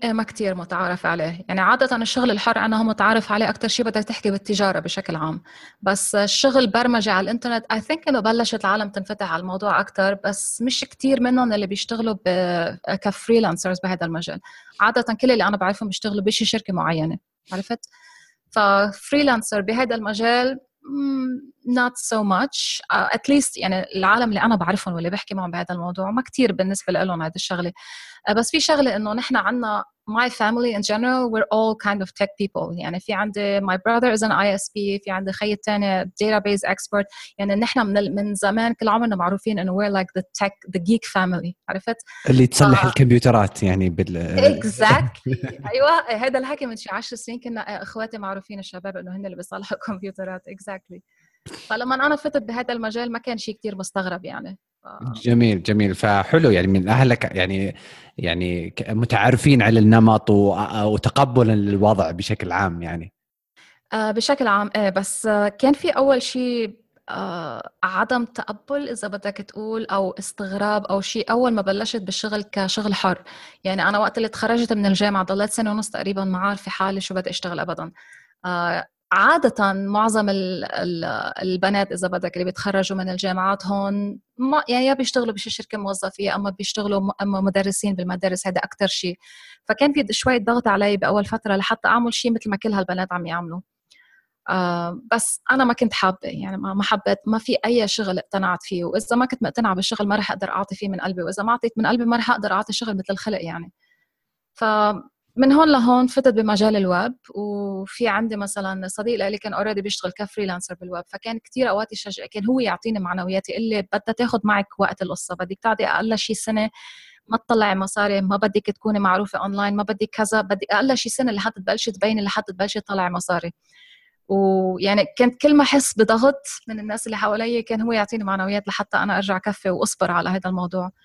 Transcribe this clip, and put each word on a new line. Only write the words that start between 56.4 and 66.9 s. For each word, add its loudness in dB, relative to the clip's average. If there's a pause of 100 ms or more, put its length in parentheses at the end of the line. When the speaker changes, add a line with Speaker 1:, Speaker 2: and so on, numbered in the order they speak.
Speaker 2:
يعني 6
من 4
أهلك 4
يعني، 0 (420)
يعني -2
ك-، -10
متعارفين 6
على 6
النمط 8
و-، 6
آه، -2
وتقبلًا 4
للوضع 4
بشكل -6
عام 0
يعني. -10 (800)
Speaker 1:
آه، -2
بشكل 0
عام، 2
إيه، 2
بس، -4
آه، 2
كان 2
في 0
أول 4
شي، -4 (320)